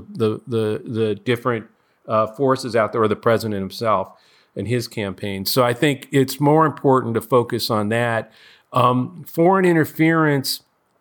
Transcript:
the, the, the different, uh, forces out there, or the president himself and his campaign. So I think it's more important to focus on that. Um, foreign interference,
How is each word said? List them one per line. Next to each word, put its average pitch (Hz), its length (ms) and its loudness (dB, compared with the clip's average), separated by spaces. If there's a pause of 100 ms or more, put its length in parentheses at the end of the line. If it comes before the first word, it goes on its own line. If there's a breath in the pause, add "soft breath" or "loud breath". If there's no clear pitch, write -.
the, 113 380 -2
the, 110 380 -4
the 110 300 -2
different, 117 520 -4 (400)
uh, 110 200 0
forces 131 500 -2
out 107 160 0
there, 120 80 0
or 107 80 2
the 101 80 0
president 110 420 0
himself 95 580 -4 (380 soft breath)
and 98 120 -6
his 117 200 -2
campaign. 98 580 -8
So - 180 2
I 123 100 2
think 139 380 0
it's 131 280 0
more 151 260 4
important 131 500 2
to 107 60 0
focus 120 480 0
on 107 200 0
that. 117 420 -2 (400 soft breath)
Um, 123 560 0
foreign 185 380 2
interference, 160 960 2 (400)